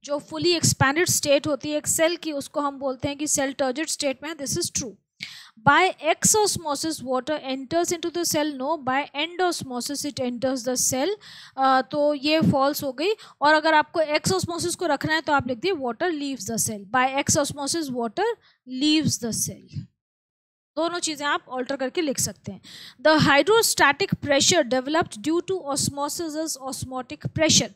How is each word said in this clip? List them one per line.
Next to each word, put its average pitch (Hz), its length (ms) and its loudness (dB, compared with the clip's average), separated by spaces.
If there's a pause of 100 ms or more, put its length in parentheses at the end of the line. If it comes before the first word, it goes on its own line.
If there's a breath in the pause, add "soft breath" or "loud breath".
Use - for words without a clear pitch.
जो 285 140 -4
fully 311 420 0
expanded 285 600 2
state 294 260 2
होती 302 240 -4
है 294 60 -2
एक 294 100 -4
सेल 330 300 2
की, 311 160 -8
उसको 285 280 -6
हम 285 180 -4
बोलते 262 300 -4
हैं 285 80 -6
कि 294 100 -6
सेल 277 260 0
turgid 269 360 -4
state 277 340 -2
में 294 80 -8
है, 330 60 -10
this 285 220 -6
is 349 120 -2
true। 247 200 -6 (760 loud breath)
By 339 240 4
exosmosis 320 1080 0
water 254 400 -4 (140)
enters 320 440 -2
into 339 120 -4
the 339 140 -4
cell। 302 380 -2
No, 311 160 -2 (100)
by 277 180 0 (100)
endosmosis 294 960 -4
it - 20 -14
enters 254 540 -4
the 254 80 -2 (160)
cell। 269 180 0 (460 loud breath)
अ, 262 260 4
तो 294 320 2
ये 302 260 2
फॉल्स 285 420 2
हो 277 100 -4
गई। 320 200 -2 (280 loud breath)
और 294 140 6
अगर 311 200 4
आपको 302 260 2
एक्सोस्मोसिस 330 720 0
को 370 120 -4
रखना 311 280 0
है 320 60 2
तो 320 120 -2
आप 269 160 2
लिख 254 100 -4
दिए, 370 140 0
"Water 277 380 -2
leaves 277 400 -6
the 226 80 -4 (100)
cell।" 214 120 -8 (140)
By 269 300 2
exosmosis 285 640 -2
water 247 380 -2 (560 soft breath)
leaves 302 300 4
the 220 200 -6
cell। - 460 -8 (1000)
दोनों 339 220 -2
चीज़ें 294 280 -4
आप 311 260 -2
अल्टर 254 240 -6
करके 262 240 -4
लिख 277 180 -2
सकते - 340 -6
हैं। 185 100 -16 (400 loud breath)
The 311 240 6
hydrostatic 294 880 4 (100)
pressure 294 460 4
developed 277 480 0 (100)
due 339 220 0
to 370 200 -4
osmosis 294 680 -4 (100)
is 285 120 -6 (100)
osmotic 254 580 -10
pressure। 302 500 2